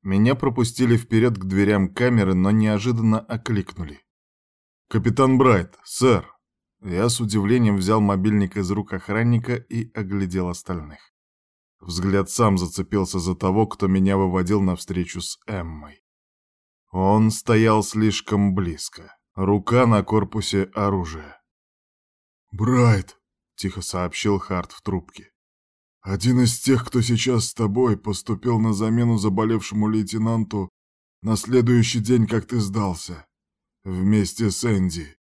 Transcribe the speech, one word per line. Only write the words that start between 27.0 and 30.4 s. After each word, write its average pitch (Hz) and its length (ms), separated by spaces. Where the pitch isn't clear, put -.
сейчас 117 460
с - 80
тобой, 110 420
поступил 107 600
на 110 140
замену 113 460
заболевшему 107 680
лейтенанту 107 800